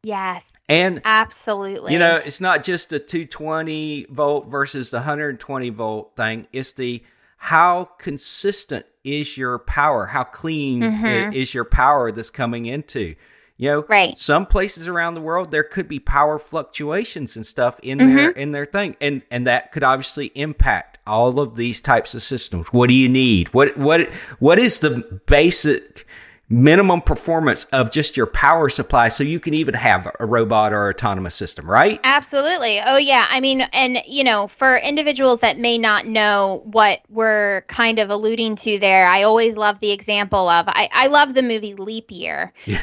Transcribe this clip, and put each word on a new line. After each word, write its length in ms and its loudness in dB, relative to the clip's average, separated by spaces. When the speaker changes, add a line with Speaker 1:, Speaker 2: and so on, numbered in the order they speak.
Speaker 1:
Yes. 500 -8
Speaker 2:
And, 380 2
Speaker 1:
Absolutely. 880 -2
Speaker 2:
you 60 2
know, 180 4
it's 240 -8
not 220 0
just 260 -6
the 100 -4
two 260 -8
twenty 840 -8
volt 380 -2
versus 420 -6
the 120 -4
hundred 380 -6
twenty 300 -6
volt 480 -8
thing. 340 -6
It's 220 -8
the, 300 -8
how 480 2
consistent 880 -8
is 340 -6
your 220 -4
power? 480 -2
How 160 -4
clean 600 -4
i-, 60 0
Speaker 1:
Mm-hmm. 440 -2
Speaker 2:
is 200 -4
your 120 -4
power 460 2
that's 200 -10
coming 340 -6
into? 500 -8
You 140 -2
know, 180 0
Speaker 1:
Right. 280 2
Speaker 2:
some 280 0
places 420 -2
around 280 -4
the 60 -12
world, 300 -4
there 140 0
could 240 -8
be 100 -8
power 400 2
fluctuations 960 -8
and 100 -14
stuff 360 -2
in 160 -8
their, 100 8
Speaker 1:
Mm-hmm. 100 -8
Speaker 2:
in 140 -8
their 120 -8
thing. 360 -6
And, 200 -4
and 160 -4
that 260 0
could 100 -2
obviously 520 0
impact 680 -4
all 360 2
of 160 -6
these 240 -4
types 320 -2
of 80 -10
systems. 460 -8
What 200 2
do 60 6
you 160 4
need? 440 2
What, 220 4
what, 320 2
what 220 6
is 200 2
the 460 -4
basic 800 2
minimum 480 6
performance 680 0
of 260 0
just 260 -2
your 80 2
power 440 4
supply 380 2
so 160 0
you 160 -2
can 140 -4
even 220 -2
have 440 -2
a 60 -4
robot 480 2
or 160 0
autonomous 460 -4
system, 340 -10
right? 340 4
Speaker 1:
Absolutely. 800 0
Oh, 140 2
yeah. 320 4
I 100 0
mean, 220 0
and, 360 0
you 160 -4
know, 240 2
for 300 0
individuals 640 0
that 180 0
may 180 0
not 300 0
know 580 0
what 420 2
we're 600 0
kind 320 0
of 100 0
alluding 460 -2
to 240 -4
there, 280 6
I 140 4
always 360 4
love 220 0
the 120 -2
example 580 0
of, 180 4
I, 240 0
I 140 4
love 300 2
the 80 2
movie 320 -4
Leap 340 -12
Year, 420 -8
Speaker 2:
Yeah. 180 -2